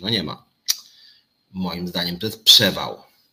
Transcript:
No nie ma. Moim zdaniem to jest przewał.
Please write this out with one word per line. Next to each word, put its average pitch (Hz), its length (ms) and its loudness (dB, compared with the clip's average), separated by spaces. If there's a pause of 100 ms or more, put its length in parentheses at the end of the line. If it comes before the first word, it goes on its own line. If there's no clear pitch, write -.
No 92 80 -8
nie 110 140 0
ma. - 220 -8 (1080)
Moim 90 360 -4
zdaniem 87 300 -4
to 104 80 -4
jest - 180 -8
przewał. 78 580 4 (300)